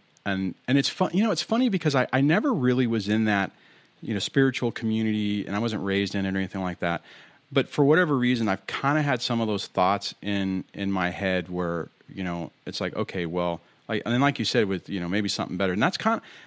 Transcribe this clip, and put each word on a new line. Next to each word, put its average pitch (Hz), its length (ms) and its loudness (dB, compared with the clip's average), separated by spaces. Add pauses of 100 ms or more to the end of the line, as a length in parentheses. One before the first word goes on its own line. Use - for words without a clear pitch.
(260)
and, 95 280 -2 (140)
and 131 80 4
it's 139 140 2
fun, - 240 0
you 202 100 4
know, 226 60 2
it's 165 120 0
funny 240 280 0
because 160 240 0
I, 131 180 4
I 131 80 4
never 196 320 4
really 123 340 2
was 110 220 0
in 110 160 2
that, 98 260 2 (520)
you 117 100 -6
know, 101 80 -2
spiritual 131 520 2
community, 107 760 0
and 98 100 -4
I - 20 0
wasn't 110 240 -2
raised 98 320 0
in 98 120 0
it 95 80 -2
or - 40 -2
anything 95 220 -4
like 90 200 -6
that. 85 220 -2 (480)
But 131 180 0
for 147 160 0
whatever 151 320 4
reason, 123 320 2
I've 95 180 -2
kinda 147 360 0
had 139 200 0
some 117 180 -2
of 113 60 0
those 104 220 -2
thoughts 95 520 0
in, 95 440 -2 (100)
in 98 160 -4
my 92 200 0
head 92 380 -2
where, 87 400 -4 (240)
you 95 120 -8
know, 87 260 -4 (160)
it's - 140 -8
like, 92 160 -4
"Okay, 95 280 -4
well," 87 360 -2 (280)
like, 110 160 -2
and 117 80 -2
then 123 80 2
like 139 200 2
you 110 40 -2
said 110 220 2
with, 95 220 -4
you 95 100 -4
know, 87 100 -4
maybe 101 200 0
something 92 280 -4
better. 92 160 2
And 98 80 -2
that's 160 160 2
kinda, 220 240 0 (260)